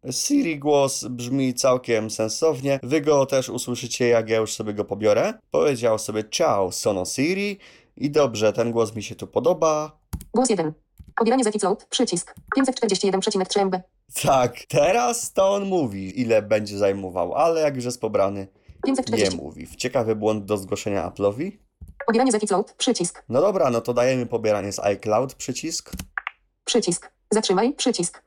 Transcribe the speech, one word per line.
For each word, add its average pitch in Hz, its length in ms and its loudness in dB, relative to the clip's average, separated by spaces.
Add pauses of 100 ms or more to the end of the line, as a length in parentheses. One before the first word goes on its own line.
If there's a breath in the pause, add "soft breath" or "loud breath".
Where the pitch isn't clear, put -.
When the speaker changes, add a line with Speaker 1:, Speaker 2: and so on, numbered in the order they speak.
(100)
Speaker 1:
Siri 170 480 0
głos 139 440 2
brzmi 123 500 -2
całkiem 123 560 2
sensownie. 135 760 0
Wy 139 180 0
go 143 240 4
też 131 240 0
usłyszycie, 120 580 -2
jak 113 220 4
ja 113 80 2
już 110 160 -2
sobie 107 200 -6
go 104 120 -4
pobiorę. 107 480 2 (180)
Powiedział 120 480 2
sobie: 107 300 -4
„Ciao, 101 420 0
sono 98 340 -2
Siri”. 190 540 -2 (380 loud breath)
I 147 140 -4
dobrze, 113 420 4
ten 117 180 0
głos 113 240 0
mi 107 80 -6
się 107 120 -10
tu 95 120 -10
podoba. 156 720 0 (360)
Speaker 2:
Głos 247 160 2
jeden. 165 240 0 (420)
Pobieranie 240 280 2
za 214 80 0
Kickload, 208 340 -2
przycisk, - 500 -4 (200)
pięćset 262 200 0
czterdzieści 202 320 -2
jeden 190 140 0
przecinek 190 260 -2
trzy - 140 0
M 196 80 0
B. 185 120 -2 (420)
Speaker 1:
Tak, 131 340 2 (100)
teraz 226 680 2
to 196 200 4
on 202 120 0
mówi, 120 560 -2
ile 113 200 4
będzie 104 360 -2
zajmował, 95 560 0
ale 160 280 2
jak 147 140 0
już 123 100 -6
jest 123 160 -6
pobrany, 98 460 0 (380 soft breath)
Speaker 2:
Pięćset 269 220 0
czterdzieści. 220 300 0
Speaker 1:
nie - 60 -10
mówi. 78 240 -14 (100)
Ciekawy 113 380 0
błąd 107 300 -2
do 104 120 0
zgłoszenia 95 520 -4
Apple'owi. 104 420 -2 (560)
Speaker 2:
Pobieranie 240 240 4
za - 80 2
Kickload, 202 340 -2
przycisk. - 560 -2
Speaker 1:
No 123 120 2
dobra, 180 280 2
no 117 120 0
to 123 120 -4
dajemy 123 320 2
pobieranie 107 460 0
z - 80 -6
iCloud, 107 560 0
przycisk. - 560 -8 (720)
Speaker 2:
Przycisk. - 460 0 (200)
Zatrzymaj, 214 420 2
przycisk. - 540 -2